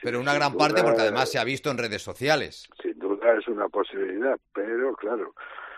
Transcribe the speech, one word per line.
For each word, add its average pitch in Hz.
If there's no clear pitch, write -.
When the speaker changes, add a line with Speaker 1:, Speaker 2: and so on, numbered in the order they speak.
Speaker 1:
pero 120
una 143
Speaker 2:
sin 147
Speaker 1:
gran 143
parte, 151
Speaker 2:
duda, -
Speaker 1:
porque 113
además 113
se 131
ha 117
visto 135
en 123
redes 113
sociales. 117
Speaker 2:
Sin -
duda 98
es -
una 104
posibilidad, 98
pero 113
claro, -